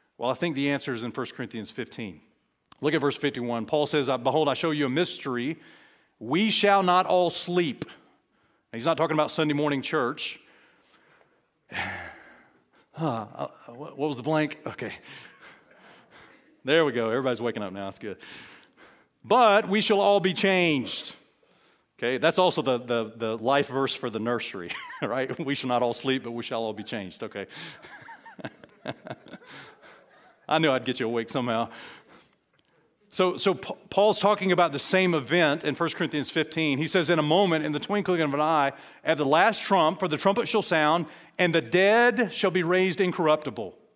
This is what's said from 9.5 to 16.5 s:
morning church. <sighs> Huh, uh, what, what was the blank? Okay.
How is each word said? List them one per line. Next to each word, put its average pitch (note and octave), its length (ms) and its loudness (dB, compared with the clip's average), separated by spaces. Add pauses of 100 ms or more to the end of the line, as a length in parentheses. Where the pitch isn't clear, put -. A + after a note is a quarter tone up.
morning C#3+ 280 0
church. C#3 560 -4 (1300)
<sighs> - 60 -12 (1160)
Huh, B2 400 -4
uh, C#3+ 120 -8 (220)
what, B2 300 -16
what D3 100 -2
was C3+ 100 -6
the B2 40 -10
blank? D3+ 440 0
Okay. A2 260 -10 (1700)